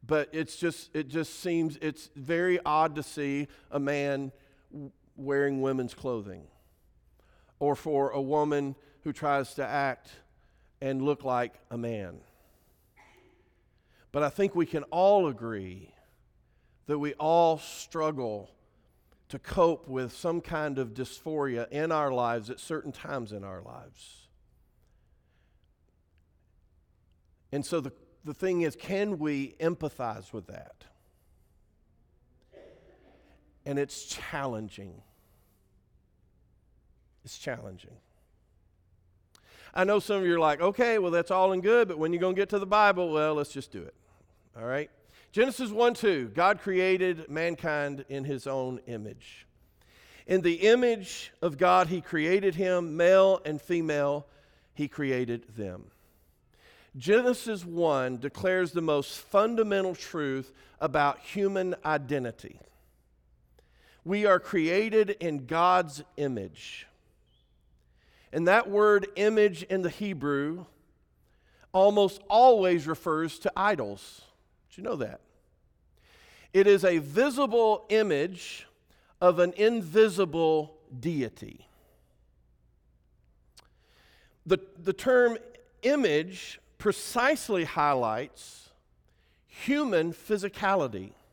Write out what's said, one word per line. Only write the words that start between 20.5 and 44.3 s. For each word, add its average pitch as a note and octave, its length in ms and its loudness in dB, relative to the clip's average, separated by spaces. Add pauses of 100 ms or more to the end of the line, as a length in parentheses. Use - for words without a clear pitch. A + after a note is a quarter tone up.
of A#2 160 -6
dysphoria C3 720 -6
in D#3 220 -4
our D3+ 200 0
lives A#2+ 380 -4
at B2 100 -12
certain D3+ 320 -10
times B2 400 -10
in G2+ 120 -12
our F#2+ 180 -14
lives. - 680 -20 (3250)
And C#3+ 120 -6
so E3+ 160 -2
the, C3+ 140 -10 (320)
the D3+ 80 -10
thing F3+ 280 -2
is, D#3 140 -2
can G3 440 -6
we C#3+ 400 -4
empathize C3+ 720 -6
with G2+ 140 -12
that? - 360 -20 (2750)
And C#3+ 100 -2
it's - 280 -6
challenging. A2 960 -10 (2250)
It's - 140 -18
challenging. A2+ 600 -12 (1800)
I F#3 120 0
know G#3 140 4
some G3+ 180 -2
of F#3+ 80 0
you E3+ 100 2
are E3+ 40 0
like, D3+ 200 2
"Okay, A3 400 2
well, F3+ 120 0
that's E3+ 200 0
all F#3+ 220 4
and F3+ 100 -2
good, A3+ 240 4
but F3 100 -8
when D#3+ 140 0
you E3+ 80 -2
gonna F#3 140 0
get G3 160 0
to G3+ 100 0
the G3 60 -6
Bible?" F#3+ 480 4
Well, D3+ 220 2
let's D3 180 -4
just C3+ 180 -12
do F#2+ 100 -12
it. D#2+ 140 -18 (600)